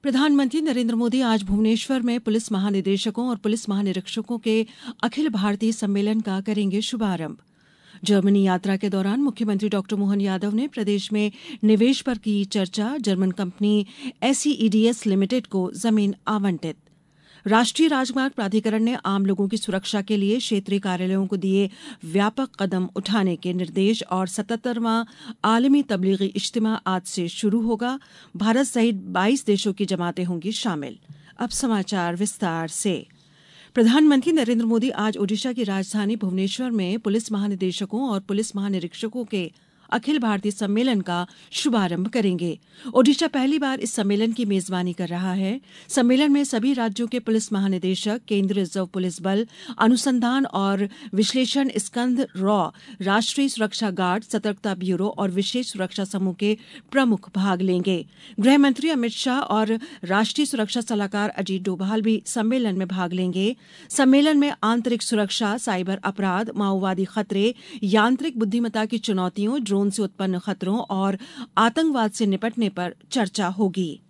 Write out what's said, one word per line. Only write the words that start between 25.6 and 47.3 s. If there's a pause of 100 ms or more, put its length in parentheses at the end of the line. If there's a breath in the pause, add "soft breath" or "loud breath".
तबलीगी
इज्तिमा (120)
आज
से
शुरू
होगा। (380 loud breath)
भारत
सहित
बाईस
देशों
की
जमातें
होंगी
शामिल। (400 loud breath)
अब
समाचार
विस्तार
से। (680 soft breath)
प्रधानमंत्री
नरेंद्र
मोदी
आज
ओडिशा
की
राजधानी
भुवनेश्वर
में
पुलिस
महानिदेशकों
और
पुलिस
महानिरीक्षकों
के (400 soft breath)
अखिल
भारतीय
सम्मेलन
का (240 loud breath)
शुभारंभ
करेंगे। (360 loud breath)
ओडिशा
पहली
बार
इस
सम्मेलन
की
मेजबानी
कर
रहा
है। (280 loud breath)
सम्मेलन
में
सभी
राज्यों
के
पुलिस